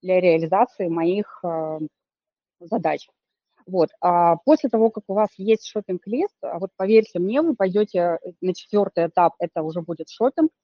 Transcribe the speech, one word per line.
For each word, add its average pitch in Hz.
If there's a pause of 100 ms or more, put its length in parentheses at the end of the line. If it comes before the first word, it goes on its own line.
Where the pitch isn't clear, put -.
для 185
реализации 180
моих, 170
э, 160 (800)
задач. 165 (580)
Вот, 180 (120)
а, 175
после 285
того, 226
как 214
у 196
вас 208
есть 214
шопинг-лист, 208
а, -
вот 190
поверьте 208
мне, 214
вы 320
пойдёте, 196 (240)
э, 180 (100)
на 185
четвёртый 190
этап, 170
это 170
уже 160
будет 160
шопинг. 294 (120)